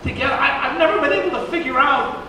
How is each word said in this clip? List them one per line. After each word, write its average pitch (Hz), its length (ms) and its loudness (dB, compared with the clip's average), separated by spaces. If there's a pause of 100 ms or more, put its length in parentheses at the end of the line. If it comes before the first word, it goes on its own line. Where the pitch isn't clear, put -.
together. 262 320 -2
I, - 340 0
I've 330 80 -4
never 330 240 4
been 285 100 2
able - 200 0
to - 200 -6
figure 330 280 -2
out - 500 0